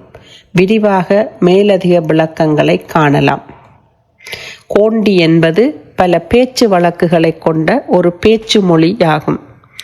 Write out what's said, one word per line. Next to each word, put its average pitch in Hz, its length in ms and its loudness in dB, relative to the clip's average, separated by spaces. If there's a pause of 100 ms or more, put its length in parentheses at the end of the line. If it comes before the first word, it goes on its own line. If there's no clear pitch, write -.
(520)
விரிவாக 196 880 0
மேலதிக 185 600 2
விளக்கங்களை 160 840 -2
காணலாம். 143 580 -2 (1200)
கோண்டி 208 500 0
என்பது 165 680 0 (120)
பல 175 220 0
பேச்சு 240 500 0
வழக்குகளை 170 680 0
கொண்ட 165 500 -2
ஒரு 180 240 0
பேச்சு 220 500 0
மொழியாகும். 165 800 0 (420)